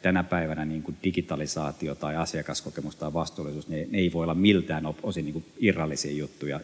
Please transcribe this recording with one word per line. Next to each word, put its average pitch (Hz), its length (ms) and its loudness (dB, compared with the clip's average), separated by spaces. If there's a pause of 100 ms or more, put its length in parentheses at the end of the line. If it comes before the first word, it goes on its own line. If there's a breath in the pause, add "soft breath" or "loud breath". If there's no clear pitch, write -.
tänä 92 220 4
päivänä, 78 420 0
niin 78 180 -2
kuin, - 200 -8
digitalisaatio 76 920 -2
tai 76 200 -4
asiakaskokemus 78 800 -4
tai 76 180 -6
vastuullisuus, 76 540 -4
ne, 78 240 -4
ne 101 60 0
ei 90 160 4
voi 82 100 0
olla 82 120 2
miltään 85 500 6
op-, 80 180 -4
osin, 87 220 -2
niin 76 80 -4
kuin, 82 120 -6 (140)
irrallisia 78 520 2
juttuja. 73 520 -6